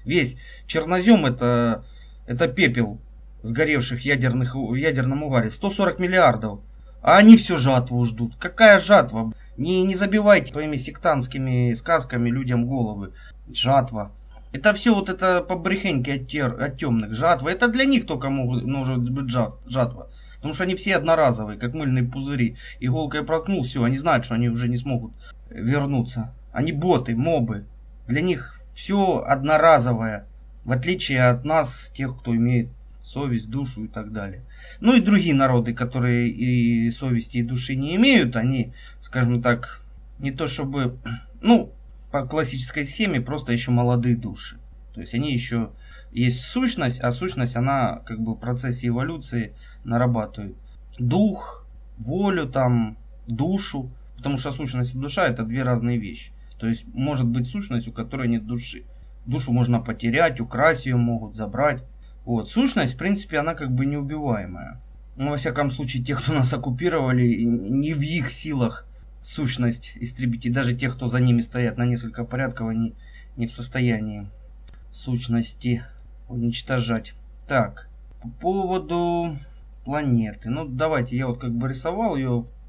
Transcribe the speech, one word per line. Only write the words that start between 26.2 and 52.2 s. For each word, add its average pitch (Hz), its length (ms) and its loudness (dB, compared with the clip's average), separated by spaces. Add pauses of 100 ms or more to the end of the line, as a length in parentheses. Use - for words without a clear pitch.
Они 151 180 -2
боты, 147 440 0
мобы. 120 500 0 (420)
Для 131 140 0
них 170 400 -4 (120)
все 190 540 0
одноразовое. 135 1000 4 (380)
В 117 80 -6
отличие 131 520 0
от 123 200 4
нас, 151 500 0
тех, 131 240 -6
кто 120 160 -2
имеет 120 360 2 (340)
совесть, 120 460 -4
душу 123 340 -6
и 110 40 -8
так 107 240 -12
далее. 98 320 -8 (360)
Ну 240 160 4
и 233 60 8
другие 175 340 4
народы, 127 380 4
которые 120 560 0
и 117 640 2
совести, 123 460 -4
и 120 60 0
души 123 320 -4
не 143 200 -2
имеют, 208 400 4
они, 120 380 -2 (280)
скажем 120 400 0
так, 120 400 -2 (380)
не 139 120 -4
то 143 160 -4
чтобы, 135 500 -4 (220)
<clears throat> - 220 -20
ну, 226 300 4 (400)
по 135 140 -2
классической 135 600 -4
схеме, 165 360 0
просто 131 320 -6
еще 120 180 -2
молодые 120 440 4
души. - 420 -8 (360)
То 113 80 -12
есть - 120 -12
они 139 200 -2
еще 120 400 -4 (380)
есть 123 300 0
сущность, 190 600 -2
а 123 100 0
сущность, 131 440 -4
она 123 500 0
как 110 140 -10
бы 113 140 -4
в 107 60 -8
процессе 123 480 -4
эволюции 123 640 -4 (300)
нарабатывает 113 720 -2 (420)
дух, 180 680 0 (320)
волю, 170 500 -2